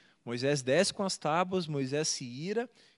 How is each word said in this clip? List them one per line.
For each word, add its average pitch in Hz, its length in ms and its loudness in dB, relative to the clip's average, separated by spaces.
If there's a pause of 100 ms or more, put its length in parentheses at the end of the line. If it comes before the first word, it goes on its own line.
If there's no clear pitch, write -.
(240)
Moisés 131 380 0
desce 143 320 4
com - 80 -4
as 190 160 -2
tábuas, 180 480 0
Moisés 143 400 -2
se - 180 -4
ira, 170 460 -4 (280)